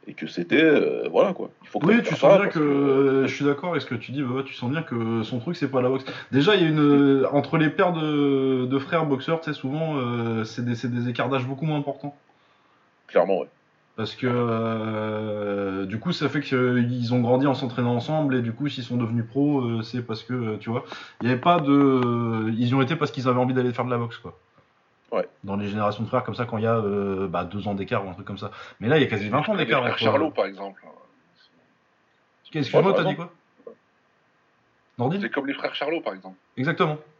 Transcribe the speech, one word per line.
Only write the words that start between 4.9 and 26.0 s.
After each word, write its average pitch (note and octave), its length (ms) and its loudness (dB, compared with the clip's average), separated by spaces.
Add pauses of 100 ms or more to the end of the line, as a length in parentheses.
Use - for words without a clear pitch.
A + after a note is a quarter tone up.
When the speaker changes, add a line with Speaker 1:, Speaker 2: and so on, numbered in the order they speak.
Speaker 2:
son B2 160 -6
truc, E3+ 160 -6
c'est C3+ 160 -4
pas B2+ 100 0
la B2+ 80 2
boxe. C3 160 -2 (260)
Déjà, D3+ 240 6
il F3+ 80 4
y - 20 4
a D#3+ 40 4
une, D3+ 100 2
euh, C#3+ 520 6
entre C#3+ 260 2
les D#3 120 4
pères F3+ 240 2
de, C#3 720 2
de C3+ 140 0
frères D#3+ 260 0
boxeurs, D3 360 -2
tu D#3 120 -6
sais, C#3+ 60 -8
souvent, D3+ 380 -2
euh, A#2 460 -2
c'est A#2+ 220 -6
des, A#2+ 100 -2
c'est A#2+ 160 -4
des A#2+ 180 -2
écarts A#2+ 200 -2
d'âge B2+ 160 0
beaucoup C3+ 200 -6
moins D3+ 120 0
importants. C#3+ 380 -6 (920)
Speaker 1:
Clairement, F#2 320 2
ouais. C2 80 -6 (500)
Speaker 2:
Parce A2 180 -6
que, C3 100 -6
euh, G#2+ 1600 -2
du G#2+ 140 -6
coup, E3+ 140 -4
ça D3+ 160 -2
fait B2 100 -2
qu'ils B2 720 0
ont B2 60 2
grandi B2 260 2
en C#3+ 80 2
s'entraînant B2 400 -2
ensemble, C#3 420 0
et B2 60 2
du A#2 120 -4
coup, C#3+ 160 -4
s'ils B2+ 160 -8
sont B2 100 -6
devenus A2+ 320 0
pros, C#3+ 320 2
euh, A#2 240 -2
c'est B2 180 -6
parce A2+ 220 -8
que, B2+ 100 -8
euh, A2+ 240 -4
tu G2 120 -10
vois, A#2+ 160 -4 (360)
il A2+ 60 0
y B2 40 2
avait B2+ 80 2
pas F3 200 4
de, B2 920 4
ils A#2+ 180 0
y B2 40 2
ont C3+ 80 4
été C3+ 140 0
parce D3+ 160 -2
qu'ils B2+ 160 -4
avaient B2+ 120 2
envie B2+ 140 2
d'aller B2 200 2
faire B2 100 -4
de B2 80 -2
la B2 60 0
boxe, A#2 200 -6
quoi. - 220 -18 (720)
Speaker 1:
Ouais. G2+ 160 -2 (160)
Speaker 2:
Dans G2 140 -4
les G#2 100 -4
générations G#2 360 -2